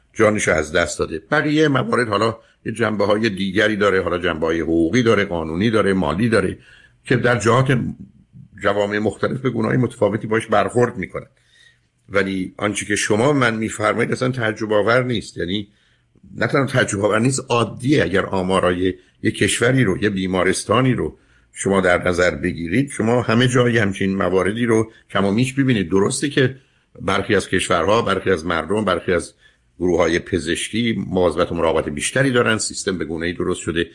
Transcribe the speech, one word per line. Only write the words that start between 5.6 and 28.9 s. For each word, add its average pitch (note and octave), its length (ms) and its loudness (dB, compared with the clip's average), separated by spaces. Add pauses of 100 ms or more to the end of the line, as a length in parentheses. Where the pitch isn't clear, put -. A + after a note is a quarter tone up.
داره، G2 240 2
مالی F#2 360 0
داره، F#2+ 280 0 (480)
که - 100 2
در A#2+ 240 2
جهات B2 400 2 (840)
جوامع G2+ 360 0
مختلف A2 400 -2
به B2+ 100 -2
گونه‌های A2+ 280 0
متفاوتی A2 500 0
باش A2 200 -2
برخورد G#2+ 500 2
می‌کنه. - 280 -10 (840)
ولی F#2+ 480 -2
آنچه G#2 280 -4
که G#2 100 -2
شما A2+ 380 2
من B2 220 2
می‌فرمایید A2 560 -2
اصلاً B2+ 200 -2
تعجب A2 420 -2
آور A2+ 300 4
نیست. B2 340 -6
یعنی F#2 300 -4 (680)
نه A2+ 120 -2
تنها C#3 180 0
تعجب G#2+ 400 0
آور G#2+ 140 2
نیست، C3 300 0
عادیه. A#2 540 0
اگر F#2 220 0
آمارای F#2 680 0 (300)
یه - 80 0
کشوری B2 520 2
رو، F#2+ 200 0
یه G#2 60 2
بیمارستانی F#2+ 840 0
رو D#2+ 240 -4 (360)
شما G2 280 0
در F2 260 2
نظر F2 280 2
بگیرید، E2+ 540 -2
شما A2+ 320 0
همه A2+ 260 2
جای B2 300 2
همچین G2 380 0
مواردی F#2+ 500 0
رو A2+ 260 2 (180)
کم G2 160 0
و G2 60 2
میش B2+ 220 0
ببینید. B2+ 360 0
درسته C3 400 0
که C3 260 0 (460)
برخی G2 340 0
از F#2 140 0
کشورها، F#2 520 2
برخی F#2+ 300 0
از E2 140 0
مردم، F2 400 -2
برخی F2+ 280 0